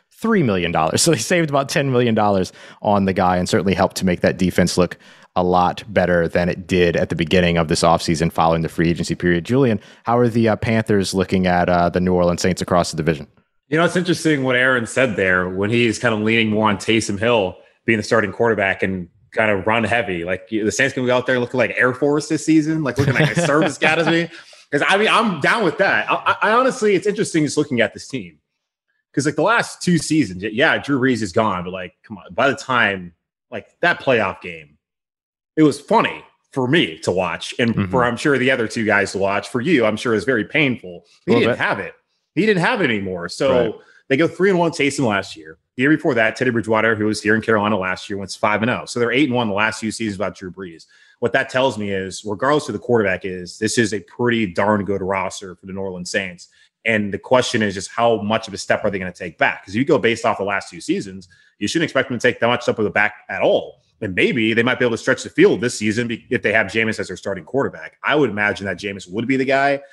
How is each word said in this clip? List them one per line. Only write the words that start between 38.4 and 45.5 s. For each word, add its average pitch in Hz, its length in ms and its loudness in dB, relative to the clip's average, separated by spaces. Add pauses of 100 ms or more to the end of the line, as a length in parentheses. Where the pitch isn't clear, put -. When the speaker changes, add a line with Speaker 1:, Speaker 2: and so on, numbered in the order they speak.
Speaker 2:
other 120 180 0
two 113 160 -4
guys 101 280 2
to 101 60 -4
watch. 98 300 -2
For 127 120 -4
you, 120 260 2
I'm 107 100 0
sure 113 180 -2
it's 104 100 0
very 117 200 0
painful. 120 600 -2 (220)
He - 60 2
Speaker 1:
A - 20 6
little 120 140 4
Speaker 2:
didn't 117 100 0
Speaker 1:
bit. 135 60 -2
Speaker 2:
have 180 140 -2
it. 85 160 -10 (400)
He 180 120 0
didn't 190 160 2
have 220 180 0
it 180 40 0
anymore. 95 440 -4
So 139 220 -2 (200)
Speaker 1:
Right. - 40 -8 (340)
Speaker 2:
they 120 80 2
go 160 120 4
three 180 220 2
and 185 80 2
one 170 120 2
Taysom 139 360 0
last 98 300 -2
year. 80 220 -20 (180)